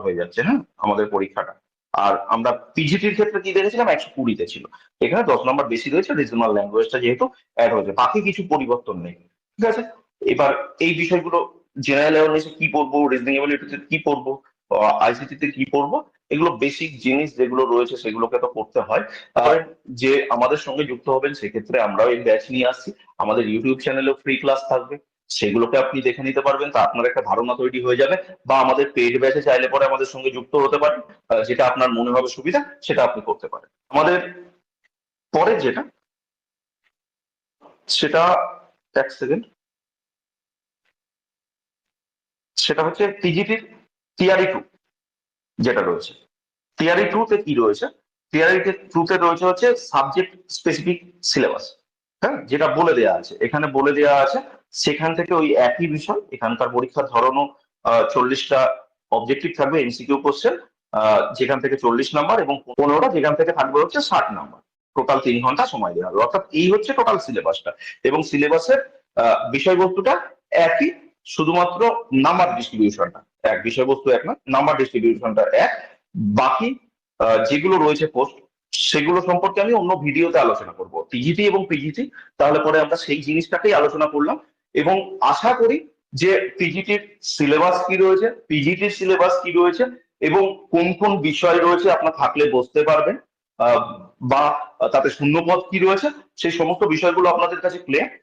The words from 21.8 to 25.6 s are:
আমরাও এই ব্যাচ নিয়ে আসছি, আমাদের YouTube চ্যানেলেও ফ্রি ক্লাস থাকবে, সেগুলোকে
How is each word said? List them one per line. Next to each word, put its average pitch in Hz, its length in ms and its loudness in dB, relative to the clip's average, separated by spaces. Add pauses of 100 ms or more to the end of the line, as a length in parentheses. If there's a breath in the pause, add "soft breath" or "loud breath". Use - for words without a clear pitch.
আমরাও 104 280 2
এই 113 120 -4
ব্যাচ 110 240 4
নিয়ে 127 220 0
আসছি, - 160 -10 (300 soft breath)
আমাদের 110 340 0
YouTube 127 320 -2
চ্যানেলেও 135 380 -2
ফ্রি 135 200 -2
ক্লাস 135 180 2 (100)
থাকবে, 127 240 -4 (360)
সেগুলোকে 117 480 0